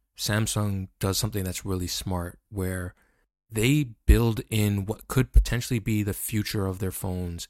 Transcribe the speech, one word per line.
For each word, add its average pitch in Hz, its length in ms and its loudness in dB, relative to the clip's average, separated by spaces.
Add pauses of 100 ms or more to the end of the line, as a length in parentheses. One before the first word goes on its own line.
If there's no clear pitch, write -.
(160)
Samsung 104 720 -2 (100)
does 95 200 0
something 104 260 -2
that's 90 200 -6
really 92 220 -2
smart 87 520 -6 (100)
where 92 460 -6 (580)
they 123 380 2 (160)
build 110 420 6
in 104 380 0
what - 220 -8
could 127 240 0
potentially 120 480 4
be 107 220 0
the 98 120 -2
future 104 520 -4
of 95 120 -4
their 92 140 -4
phones 90 580 -6